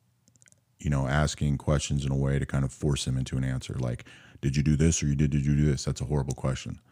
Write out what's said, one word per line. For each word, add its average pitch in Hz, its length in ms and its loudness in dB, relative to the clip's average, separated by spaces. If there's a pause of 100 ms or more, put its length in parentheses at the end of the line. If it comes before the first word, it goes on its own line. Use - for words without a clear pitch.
(800)
you - 120 -4
know, 67 160 0
asking 71 500 2
questions 71 480 0
in 67 80 -2
a 69 40 0
way 69 220 2
to - 60 -2
kind 67 200 -2
of 65 80 -4
force 71 320 -2
them 64 120 -2
into 65 200 -4
an 65 80 -2
answer. 65 340 -6
Like, 62 260 -4 (360)
"Did 69 160 -2
you 73 60 4
do 76 140 4
this 80 260 4
or 73 40 0
you 73 80 2
did, 71 160 2
did 69 160 0
you 71 100 4
do 73 80 4
this?" 71 200 0
That's 71 160 -4
a - 60 -6
horrible 69 280 -2
question. - 460 -6 (120)